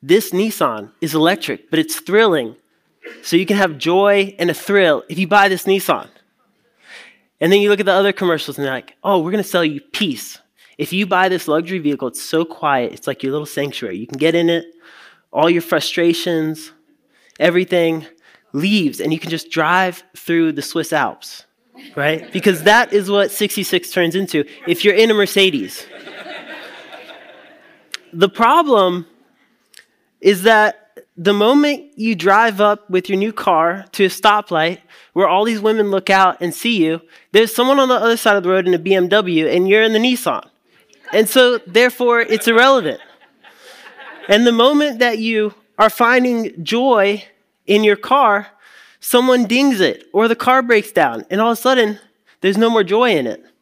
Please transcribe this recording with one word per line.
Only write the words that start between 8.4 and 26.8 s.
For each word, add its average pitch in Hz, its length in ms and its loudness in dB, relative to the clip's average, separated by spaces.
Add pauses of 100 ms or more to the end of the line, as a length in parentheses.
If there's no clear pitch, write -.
and 143 80 -6
they're 135 80 -4
like, - 300 -12
"Oh, 190 160 0
we're 170 140 -4
gonna 208 100 -2
sell 185 220 -2
you 147 160 -4
peace. - 580 -8 (400)
If 147 140 -8
you 196 140 -4
buy 185 220 0
this 180 200 -4
luxury 170 320 -2
vehicle, 143 260 -4
it's - 160 -10
so 165 220 -2
quiet, 143 480 -4
it's - 160 -12
like 135 160 -10
your 135 80 -4
little 151 140 -6
sanctuary. 131 520 -8
You 113 80 -12
can 135 120 -12
get 160 180 0
in 170 120 2
it, 170 180 -2 (680)
all 156 180 2
your 170 100 0
frustrations, 165 1120 -4 (680)
everything 170 680 0 (460)
leaves, 165 480 -2
and 139 120 -2
you 160 60 -4
can 165 100 -12
just 160 220 -8
drive 175 540 -2 (120)
through 165 360 -2
the 139 100 -6
Swiss 160 300 -6
Alps," - 520 -6 (520)
right? 156 360 -4
Because 185 300 0
that 214 300 4
is 196 180 0
what 202 200 2
sixty-six 190 600 -4
turns 170 240 0
into 180 300 -2 (220)
if 170 180 -2
you're 202 100 4
in 226 160 4
a 214 40 2
Mercedes. 190 720 -2 (2250)